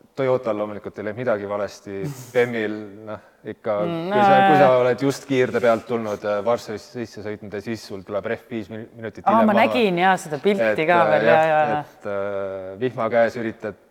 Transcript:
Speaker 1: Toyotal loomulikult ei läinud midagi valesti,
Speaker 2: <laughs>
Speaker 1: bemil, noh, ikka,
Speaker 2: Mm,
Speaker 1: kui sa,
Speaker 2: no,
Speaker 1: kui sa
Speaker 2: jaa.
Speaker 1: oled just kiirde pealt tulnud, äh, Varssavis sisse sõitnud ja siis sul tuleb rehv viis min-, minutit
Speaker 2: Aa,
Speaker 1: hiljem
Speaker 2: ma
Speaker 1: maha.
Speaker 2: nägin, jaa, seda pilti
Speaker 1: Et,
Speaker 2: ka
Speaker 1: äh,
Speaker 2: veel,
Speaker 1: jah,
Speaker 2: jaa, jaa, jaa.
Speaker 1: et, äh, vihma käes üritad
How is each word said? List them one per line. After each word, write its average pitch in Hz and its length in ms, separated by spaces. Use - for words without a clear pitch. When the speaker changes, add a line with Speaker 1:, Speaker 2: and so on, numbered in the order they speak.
Speaker 1:
Toyotal 127 500
loomulikult 104 400
ei 101 80
läinud 104 100
midagi 110 300
valesti, 101 540
Speaker 2:
<laughs> - 200
Speaker 1:
bemil, 117 400
noh, 107 180
ikka, 107 400
Speaker 2:
Mm, 170 320
Speaker 1:
kui 208 80
sa, 202 100
Speaker 2:
no, - 120
Speaker 1:
kui 196 160
sa 143 80
Speaker 2:
jaa. 127 140
Speaker 1:
oled 123 240
just 139 220
kiirde 123 360
pealt 113 260
tulnud, 110 400
äh, 104 140
Varssavis 110 480
sisse 113 340
sõitnud 104 320
ja 101 80
siis 117 240
sul 95 160
tuleb 101 240
rehv 110 200
viis 110 220
min-, 110 200
minutit 113 340
Speaker 2:
Aa, 196 100
Speaker 1:
hiljem 226 140
Speaker 2:
ma 208 60
Speaker 1:
maha. 214 120
Speaker 2:
nägin, 214 380
jaa, 190 140
seda 151 220
pilti 202 280
Speaker 1:
Et, 208 160
Speaker 2:
ka 170 160
Speaker 1:
äh, 165 140
Speaker 2:
veel, 151 120
Speaker 1:
jah, 160 140
Speaker 2:
jaa, 160 80
jaa, 156 160
jaa. 151 180
Speaker 1:
et, - 300
äh, 98 680
vihma 120 300
käes 117 300
üritad 110 400